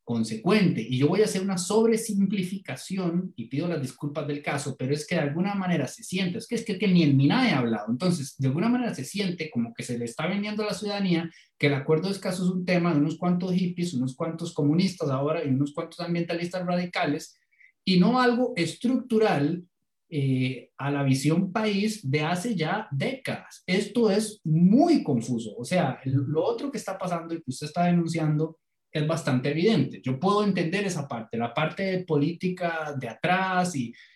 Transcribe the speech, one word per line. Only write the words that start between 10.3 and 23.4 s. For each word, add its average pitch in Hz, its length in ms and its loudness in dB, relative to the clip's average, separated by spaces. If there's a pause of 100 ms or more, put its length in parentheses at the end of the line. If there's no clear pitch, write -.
a - 20 -2
la 196 80 -4
ciudadanía 190 560 -2 (260)
que 147 120 0
el 139 60 2
acuerdo 156 340 0
de 202 60 -2
Escazú 185 280 -6
es 180 80 2
un 180 140 -2
tema 175 280 2
de 147 60 4
unos 151 200 0
cuantos 180 360 0
hippies, 175 400 -2
unos 127 220 -2
cuantos 160 360 -6
comunistas 156 580 2
ahora 147 340 -2
y 139 40 -2
unos 135 240 2
cuantos - 280 -10
ambientalistas 170 640 -2
radicales, 180 720 -2 (460)
y 180 160 6
no 240 200 6
algo 247 360 2
estructural, 175 1080 0 (460)
eh, 131 680 0
a 139 140 -4
la 143 140 0
visión 151 480 2
país 214 580 0
de 151 120 0
hace 180 340 -2
ya 175 340 -2
décadas. - 720 -6